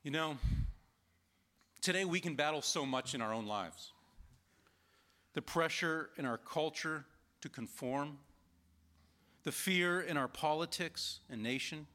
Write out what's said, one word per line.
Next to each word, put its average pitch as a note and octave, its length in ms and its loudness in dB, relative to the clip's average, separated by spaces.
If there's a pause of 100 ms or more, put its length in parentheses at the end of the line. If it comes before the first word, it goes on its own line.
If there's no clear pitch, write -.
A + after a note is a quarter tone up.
You C#3+ 100 -6
know, D#3 260 0 (1400)
today F#3 240 4
we F3+ 160 2
can E3+ 140 0
battle D3 260 2
so D3 240 2
much B2+ 280 0
in B2 80 -2
our A2 120 0
own A2+ 140 -2
lives. G2 440 -4 (1400)
The D3 100 -2
pressure D#3+ 760 0
in D3 80 -2
our A#2 140 0
culture D#3 680 -2 (360)
to - 80 -8
conform, C#3 680 -4 (1300)
the D3 80 -2
fear F3+ 500 4
in D#3+ 160 0
our B2+ 100 2
politics D#3+ 920 -2 (100)
and A2 140 -6
nation C#3 520 -2